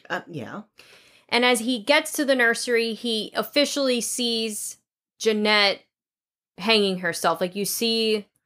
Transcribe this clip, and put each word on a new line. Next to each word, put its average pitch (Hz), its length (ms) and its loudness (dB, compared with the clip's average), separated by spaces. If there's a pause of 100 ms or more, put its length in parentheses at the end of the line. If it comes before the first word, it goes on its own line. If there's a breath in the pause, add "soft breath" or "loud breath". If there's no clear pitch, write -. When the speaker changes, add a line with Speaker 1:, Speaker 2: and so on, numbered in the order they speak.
Speaker 1:
Uh, 175 200 -6
yeah. 143 320 -10 (640 soft breath)
Speaker 2:
And 240 160 0
as 247 160 4
he 240 200 -4
gets 294 340 0
to 302 100 0
the 269 120 2
nursery, 233 580 0
he 220 420 -6
officially 269 640 0
sees 226 800 -4 (420)
Jeanette 208 600 2 (800)
hanging 196 400 2
herself. 170 420 0
Like, 180 160 -4
you 202 80 -2
see, 220 600 0 (200)